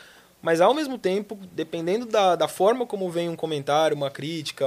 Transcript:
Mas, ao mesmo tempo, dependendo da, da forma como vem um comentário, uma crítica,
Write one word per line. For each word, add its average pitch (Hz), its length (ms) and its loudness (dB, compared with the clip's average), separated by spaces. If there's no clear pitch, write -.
Mas, 165 200 2
ao 208 120 6
mesmo 277 240 -4
tempo, 202 400 -4
dependendo 170 540 -4
da, 202 300 4
da 156 120 2
forma 233 380 2
como 190 240 -6
vem 170 200 -2
um 165 60 -6
comentário, 151 600 0
uma 143 140 -4
crítica, 143 580 -6